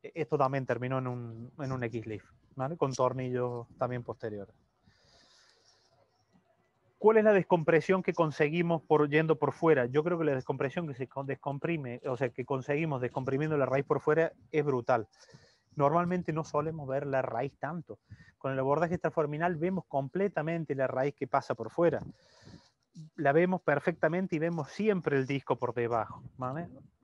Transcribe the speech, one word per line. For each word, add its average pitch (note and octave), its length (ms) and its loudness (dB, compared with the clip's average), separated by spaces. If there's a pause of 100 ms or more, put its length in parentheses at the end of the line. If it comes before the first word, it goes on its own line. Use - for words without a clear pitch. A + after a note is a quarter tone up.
E-, C#3 140 -14
esto D#3 220 -2
también C3+ 280 2
terminó B2+ 320 -2
en C3 100 -4
un, A#2+ 520 -10
en C3 120 -6
un B2+ 120 -4
X-Leaf, A2 400 -8 (320)
¿vale? C#3 220 -6
Con C#3 160 0
tornillos B2 760 -2 (100)
también B2 240 -4
posteriores. G#2+ 540 -10 (2500)
¿Cuál A3 200 6
es G#3+ 80 6
la G#3+ 80 8
descompresión F3 680 4
que F3 120 -2
conseguimos E3 680 2
por, D3 280 4
yendo D#3+ 280 4
por C3+ 140 0
fuera? C#3 360 4
Yo C#3+ 180 0
creo F3 120 0
que D#3+ 60 -2
la C#3+ 120 2
descompresión C#3 520 -4
que C#3 60 -8
se B2 140 -8
con-, C#3 200 -8
descomprime, C#3 760 -6
o C3 100 -4
sea, B2+ 140 -2
que B2 160 -8
conseguimos C#3+ 560 -2
descomprimiendo C3+ 560 -2
la C3+ 80 4
raíz C3 200 2
por D3 140 2
fuera D#3 320 2 (200)
es D3+ 120 0
brutal. B2+ 460 0 (680)
Normalmente F3 560 2
no D#3 140 -2
solemos D3+ 420 -4
ver C#3 180 -2
la C3+ 160 0
raíz B2+ 380 -4
tanto. D3 400 -8 (380)
Con C3+ 160 -4
el C3 60 -2
abordaje D#3 340 2
extraforaminal D#3+ 640 -2
vemos F3+ 280 -2
completamente D#3+ 880 -2
la C3 120 0
raíz C3 260 -2
que C3+ 140 -6
pasa C3 280 0
por - 160 -8
fuera. D#3+ 280 2 (1160)
La C#3+ 180 2
vemos F3+ 280 4
perfectamente E3+ 760 0
y D3+ 40 -2
vemos E3 300 -4
siempre F#3 480 0
el C3 80 2
disco C3 320 -2
por A#2+ 160 -4
debajo, A#2 500 -2 (140)
¿vale? C3 320 -8 (340)